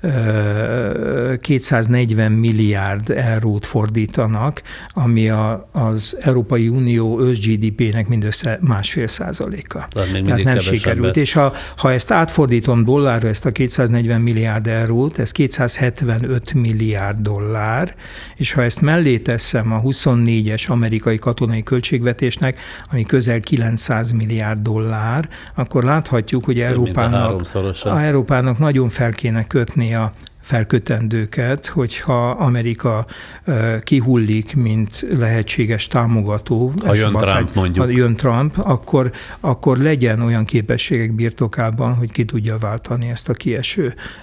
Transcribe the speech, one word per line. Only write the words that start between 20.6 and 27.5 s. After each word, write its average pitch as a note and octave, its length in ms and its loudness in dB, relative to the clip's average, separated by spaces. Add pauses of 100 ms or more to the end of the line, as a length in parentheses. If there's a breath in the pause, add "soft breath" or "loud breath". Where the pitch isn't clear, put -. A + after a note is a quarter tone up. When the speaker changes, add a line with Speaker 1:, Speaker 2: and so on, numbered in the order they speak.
Speaker 1:
amerikai A2+ 480 0
katonai A2+ 460 -2
költségvetésnek, B2 960 -2 (320 loud breath)
ami A#2+ 120 0
közel A#2 360 2
kilencszáz A2+ 720 0
milliárd A2 500 -2
dollár, A2 680 -2 (260 loud breath)
akkor B2+ 280 0
láthatjuk, C3 640 0
hogy C3 100 0
Speaker 2:
Több A#2+ 80 0
mint B2 140 0
a - 20 2
Speaker 1:
Európának, A#2 420 2
Speaker 2:
háromszorosa. G2 720 -2